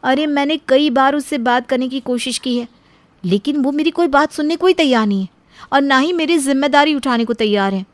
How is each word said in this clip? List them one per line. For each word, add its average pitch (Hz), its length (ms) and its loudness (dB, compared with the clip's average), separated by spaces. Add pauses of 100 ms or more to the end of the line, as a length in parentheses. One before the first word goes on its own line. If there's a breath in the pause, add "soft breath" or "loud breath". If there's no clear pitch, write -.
अरे, 262 240 0
मैंने 285 300 -2 (120)
कई 285 220 2
बार 269 240 2
उससे 294 240 -4
बात 247 280 -2
करने 254 220 -2
की 262 120 -6
कोशिश 247 380 -6
की 247 200 -4
है, 240 100 -6 (560 soft breath)
लेकिन 202 320 0
वो 285 160 0
मेरी 302 180 0
कोई 339 160 0
बात 285 260 2
सुनने 302 240 -2
को 339 100 -2
ही 370 80 4
तैयार 254 320 2
नहीं 202 140 0
है 190 80 -6 (440 loud breath)
और 277 100 4
ना 277 160 2
ही 294 140 2
मेरी 330 260 0
जिम्मेदारी 285 560 2
उठाने 247 300 -2
को 226 80 -4
तैयार 208 420 0
है। 190 200 -4